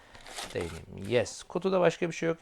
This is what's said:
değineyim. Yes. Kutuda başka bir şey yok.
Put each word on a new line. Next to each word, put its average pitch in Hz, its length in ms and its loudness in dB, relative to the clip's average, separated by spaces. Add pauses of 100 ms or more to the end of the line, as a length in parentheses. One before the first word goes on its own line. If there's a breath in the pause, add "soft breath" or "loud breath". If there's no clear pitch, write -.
(540 loud breath)
değineyim. 90 540 -6
Yes. 113 360 2
Kutuda 190 360 2
başka 170 280 4
bir 165 60 -2
şey 165 160 0
yok. 165 120 0